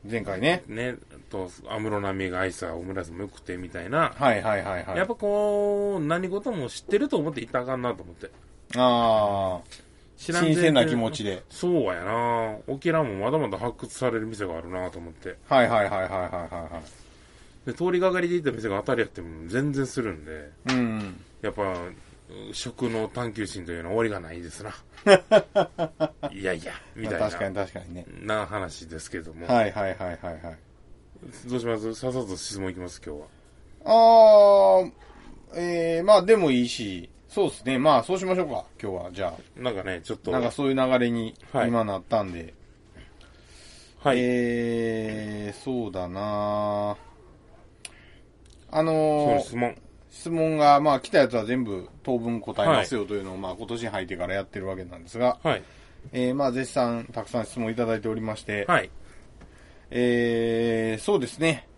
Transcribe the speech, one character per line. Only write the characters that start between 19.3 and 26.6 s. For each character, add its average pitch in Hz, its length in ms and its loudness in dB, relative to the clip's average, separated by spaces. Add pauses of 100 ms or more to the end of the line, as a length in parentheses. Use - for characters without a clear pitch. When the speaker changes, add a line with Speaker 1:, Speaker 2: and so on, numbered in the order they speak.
Speaker 2:
全 135 260 0
然 135 120 0
す 127 160 -4
る 107 120 -4
ん 78 100 -14
で。 76 260 -14 (200)
Speaker 1:
う 131 40 2
ん。 110 460 -2 (220)
Speaker 2:
や 107 100 -4
っ - 20 -16
ぱ、 98 200 -2 (800)
食 120 380 -4
の 110 180 -2
探 120 260 -6
求 104 140 -4
心 92 180 -10
と 85 60 -10
い 85 80 -6
う 82 40 -10
の 82 60 -8
は 98 60 -2
終 - 20 2
わ 113 60 2
り 113 60 0
が 101 100 -6
な 82 140 -12
い 87 80 -12
で 85 80 -12
す 85 140 -16
な。 104 80 -10 (340)
Speaker 1:
<laughs> 196 1300 4
Speaker 2:
い 98 120 -12
や 92 100 0
い 85 100 -8